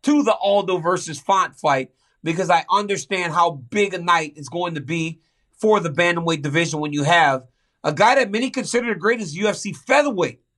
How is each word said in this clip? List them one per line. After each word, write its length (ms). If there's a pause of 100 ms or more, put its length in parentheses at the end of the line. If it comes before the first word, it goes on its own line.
to 200
the 120
Aldo 440
versus 420
Font 360
fight 340 (320)
because 280
I 200
understand 600
how 180
big 440
a 40
night 380
it's 120
going 260
to 60
be 400 (360)
for 240
the 100
bantamweight 520
division 380
when 120
you 120
have 420 (380)
a 80
guy 240
that 140
many 200
consider 420
the 60
greatest 360
U 140
F 80
C 160
featherweight 680 (180)